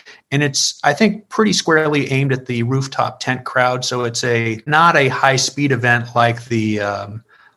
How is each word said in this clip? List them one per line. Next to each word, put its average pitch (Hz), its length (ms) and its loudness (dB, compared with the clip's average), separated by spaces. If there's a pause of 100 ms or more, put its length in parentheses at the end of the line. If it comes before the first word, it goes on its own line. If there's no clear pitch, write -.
(320)
And 143 100 2
it's, - 400 -2
I 147 100 2
think, 214 360 0
pretty 214 240 0
squarely 156 580 0
aimed 135 220 0
at 131 140 -4
the 120 180 -4
rooftop 131 560 -4
tent 127 240 -4
crowd. 127 400 0
So 123 200 -4
it's 117 200 -4
a, 117 420 -2
not 165 300 4
a 135 120 4
high 135 280 2
speed 139 340 -2
event 120 460 0
like 117 300 2
the, 107 340 -2
um, 101 440 -6 (320)